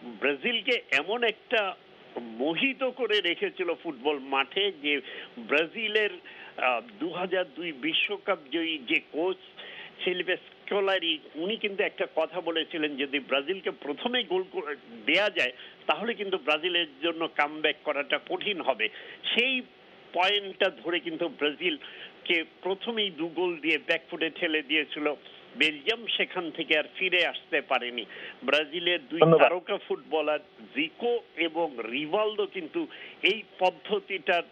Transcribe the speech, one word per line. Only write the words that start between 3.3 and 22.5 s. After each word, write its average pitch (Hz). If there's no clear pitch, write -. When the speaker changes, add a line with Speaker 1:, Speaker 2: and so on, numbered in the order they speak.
Speaker 1:
ফুটবল 147
মাঠে 135
যে 147
ব্রাজিলের, 208
আহ, 123
দু 170
হাজার 180
দুই 170
বিশ্বকাপ 160
জয়ী 165
যে 139
কোচ 180
সিলভে 180
স্কলারি, 190
উনি 185
কিন্তু 196
একটা 170
কথা 160
বলেছিলেন, 160
যদি 139
ব্রাজিলকে 143
প্রথমেই 226
গোল 185
করে 151
দেয়া 190
যায়, 147
তাহলে 185
কিন্তু 196
ব্রাজিলের 156
জন্য 165
কামব্যাক 151
করাটা 143
কঠিন 180
হবে। 117
সেই 254
পয়েন্টটা 190
ধরে 170
কিন্তু 165
ব্রাজিলকে 156